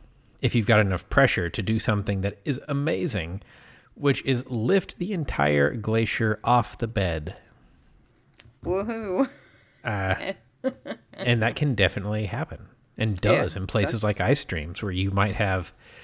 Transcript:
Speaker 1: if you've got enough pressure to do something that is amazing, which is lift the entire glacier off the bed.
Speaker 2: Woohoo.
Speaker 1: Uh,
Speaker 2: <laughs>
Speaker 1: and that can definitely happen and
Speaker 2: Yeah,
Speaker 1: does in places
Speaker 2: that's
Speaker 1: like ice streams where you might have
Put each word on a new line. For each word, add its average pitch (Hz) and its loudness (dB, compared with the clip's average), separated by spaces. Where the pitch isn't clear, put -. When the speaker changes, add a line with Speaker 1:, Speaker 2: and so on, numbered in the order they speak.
Speaker 1:
if 123 2
you've 107 2
got 110 8
enough 95 2
pressure 117 4
to - -6
do 107 0
something 101 0
that 98 -2
is 131 -2
amazing, 139 -2
which 139 0
is 127 0
lift 127 0
the 202 -4
entire 147 2
glacier 110 0
off 120 2
the 117 -4
bed. 85 -2
Speaker 2:
Woohoo. 208 -2
Speaker 1:
Uh, 95 -2
Speaker 2:
<laughs> - -8
Speaker 1:
and 120 0
that 113 0
can 143 0
definitely 104 0
happen - -8
and 107 0
Speaker 2:
Yeah, 107 4
Speaker 1:
does 90 -2
in 95 -4
places 104 0
Speaker 2:
that's - 0
Speaker 1:
like 104 0
ice 117 4
streams 82 -6
where 101 -4
you 95 0
might 98 2
have 95 -2